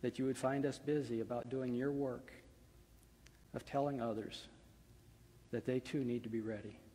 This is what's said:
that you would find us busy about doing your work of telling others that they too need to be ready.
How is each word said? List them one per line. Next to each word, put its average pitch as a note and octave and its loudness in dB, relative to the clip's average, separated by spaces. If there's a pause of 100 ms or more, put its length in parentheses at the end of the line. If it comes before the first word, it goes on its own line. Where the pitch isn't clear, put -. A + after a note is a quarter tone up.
that B2 0
you C3 2
would C3 2
find C#3 2
us C3+ 0
busy C3+ 2
about A#2+ -2
doing B2+ 0
your C3 2
work C#3 -2 (1200)
of C3 -6
telling C#3 0
others A2 -4 (1040)
that A#2 -2
they B2+ 4
too C3+ 0
need A#2+ 0
to A#2 -4
be A2+ 0
ready. G#2+ -6 (160)